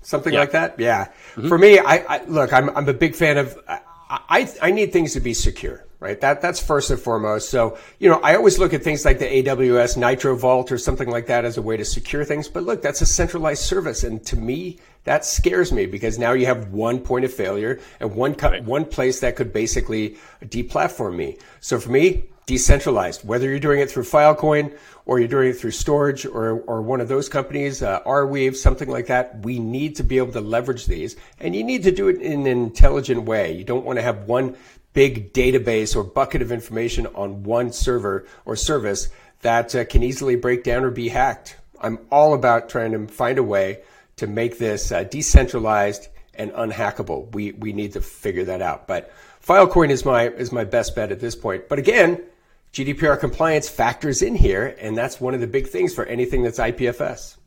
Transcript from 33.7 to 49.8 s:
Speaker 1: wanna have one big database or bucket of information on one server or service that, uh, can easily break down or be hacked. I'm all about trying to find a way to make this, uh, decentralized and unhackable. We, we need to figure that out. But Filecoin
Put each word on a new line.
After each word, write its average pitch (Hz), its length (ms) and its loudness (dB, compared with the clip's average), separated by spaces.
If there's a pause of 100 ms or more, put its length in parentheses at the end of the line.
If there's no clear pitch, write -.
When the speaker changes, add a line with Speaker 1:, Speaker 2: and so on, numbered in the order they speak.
Speaker 1:
wanna 123 180 -2
have 104 240 -4
one 127 300 -2 (360)
big 123 400 2
database 120 600 0
or 107 80 0
bucket 135 400 -2
of 113 80 -6
information 113 580 -4
on 98 360 -10
one 117 280 -2
server 101 540 -2 (180)
or 113 120 -6
service 104 520 -2 (340)
that, 117 340 0
uh, 120 80 0
can - 180 2
easily 131 320 -2
break 123 300 -2
down 123 180 0
or 131 80 0
be 117 180 -6
hacked. 123 480 -4 (240)
I'm 113 200 -6 (100)
all 151 240 6
about 120 340 2
trying 113 240 -2
to 107 140 -4
find 123 320 -2
a 127 60 2
way 98 380 0 (340)
to 113 100 -6
make 117 320 -4
this, 104 320 -4
uh, 95 140 -2
decentralized 110 1040 0 (260)
and 104 180 -8
unhackable. 104 800 -6
We, 101 200 -8
we 107 200 -10
need 101 200 -6
to 95 80 -8
figure 92 440 -6
that 90 160 -6
out. 87 280 -6
But 90 240 -6 (320)
Filecoin 180 460 6